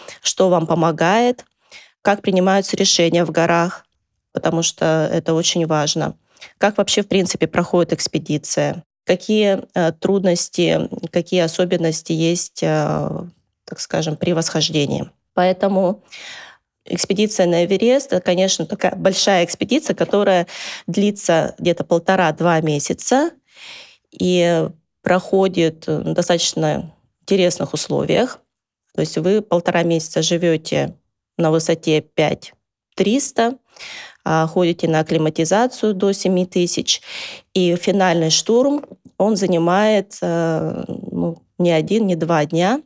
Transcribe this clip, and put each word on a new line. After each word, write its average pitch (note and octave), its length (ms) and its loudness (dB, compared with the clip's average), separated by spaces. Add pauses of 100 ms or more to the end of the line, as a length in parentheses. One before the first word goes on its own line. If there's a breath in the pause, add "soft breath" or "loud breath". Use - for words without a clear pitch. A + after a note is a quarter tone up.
(220 loud breath)
что - 260 2
вам E3 180 2
помогает, E3+ 800 2 (580 loud breath)
как G3+ 200 0
принимаются F#3+ 540 2
решения E3+ 480 2
в E3 60 -4
горах, E3+ 540 0 (480)
потому E3 300 -2
что D#3+ 500 0
это E3 220 0
очень E3+ 320 0
важно. D3+ 480 -2 (440 loud breath)
Как G#3 200 0
вообще, G3+ 240 0
в G3+ 60 -6
принципе, F3+ 380 0
проходит F3 460 0
экспедиция? D3+ 920 -4 (240)
Какие, G3 560 0 (120)
э, E3 180 2
трудности, F3 960 0 (220)
какие F3 300 -2
особенности E3+ 720 -2
есть, E3 500 -2
э, D#3 460 0 (560)
так - 160 -14
скажем, D#3 360 -4
при - 160 -2
восхождении? D#3 800 -2 (240)
Поэтому F#3 680 0 (840 loud breath)
экспедиция G#3 640 0
на E3+ 180 2
Эверест, A#3 480 2
это, F#3 100 0
конечно, F3+ 440 0
такая - 300 -2
большая F#3 480 2
экспедиция, A3+ 500 -2
которая F#3+ 520 2 (400 loud breath)
длится E3+ 720 0
где-то E3+ 260 0
полтора-два E3+ 760 2
месяца E3 680 0 (800 loud breath)
и F3 560 2 (360)
проходит F3+ 840 0
в D#3 280 -4
достаточно D#3+ 800 -2 (300)
интересных F#3 520 0
условиях. D#3 680 -2 (540)
То - 80 -4
есть D#3 160 -4
вы F#3+ 240 2
полтора F3 400 0
месяца D#3+ 400 -2
живёте D#3+ 720 0 (440)
на E3 120 2
высоте D#3+ 500 0
пять - 520 -4 (440)
триста, A#3 600 0 (680 loud breath)
а, D#3+ 220 2
ходите E3+ 420 0
на D#3 120 2
акклиматизацию E3+ 920 0
до G3 180 0
семи F#3 320 0
тысяч, - 560 -2 (540 loud breath)
и F3 220 2
финальный F3 540 2
штурм, C4 540 2 (320)
он G#3 200 2
занимает, F#3+ 840 0
э, E3 640 -2
ну, E3+ 500 -6 (200)
не F3 120 2
один, E3 360 2
не F3+ 100 0
два D#3+ 300 0
дня. F#3+ 400 0